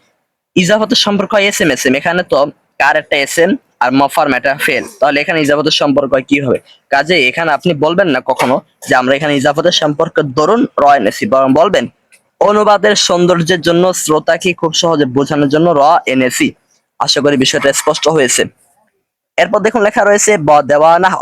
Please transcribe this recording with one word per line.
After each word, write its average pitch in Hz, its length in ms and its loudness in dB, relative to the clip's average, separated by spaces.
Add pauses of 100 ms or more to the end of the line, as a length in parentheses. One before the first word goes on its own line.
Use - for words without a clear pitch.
(560)
ইজাফতের 208 480 0
সম্পর্ক 202 300 -2
হয় 202 140 2
এস 202 140 -4
এম, 170 100 2
এস 123 140 -4
এম, 131 100 2
এখানে 175 340 -2
তো 147 80 0 (400)
কার 147 200 2
একটা 151 200 -4
এস 139 200 -4
এম 170 140 2 (280)
আর 123 100 0 (100)
মফার্ম 143 340 0
একটা 135 200 -2 (100)
ফেল, 123 200 -2 (140)
তাহলে 143 220 0
এখানে 160 220 -2
ইজাফতের 147 380 0
সম্পর্ক 139 320 0
হয় 131 160 -2
কি 143 120 0
হবে? 127 200 -2 (320)
কাজে 147 240 0 (120)
এখানে 160 240 -2
আপনি 180 200 0 (120)
বলবেন 175 260 0
না 127 120 0
কখনো 131 340 -2 (300)
যে - 100 -2
আমরা 127 200 2
এখানে 147 200 -2
ইজাফতের 147 440 0
সম্পর্ক 151 360 -2 (200)
দরুন 180 260 2 (180)
র 143 60 2 (140)
এনেছি, 104 280 -4
বরং 135 260 2
বলবেন 160 320 2 (560)
অনুবাদের 208 520 2 (140)
সৌন্দর্যের 175 540 0
জন্য, 170 220 2 (100)
শ্রোতাকে 165 600 -2
খুব 165 220 -4
সহজে 160 320 0
বোঝানোর 143 420 -2
জন্য 156 180 0 (120)
র - 20 4 (300)
এনেছি। 131 360 -2 (520)
আশা 131 220 -2
করি 143 160 2
বিষয়টা 139 360 0
স্পষ্ট - 360 -2
হয়েছে। 143 320 0 (960)
এরপর 190 240 0
দেখুন 214 220 0
লেখা 208 200 0
রয়েছে 208 280 2 (140)
বদেওয়ানাহ 151 760 4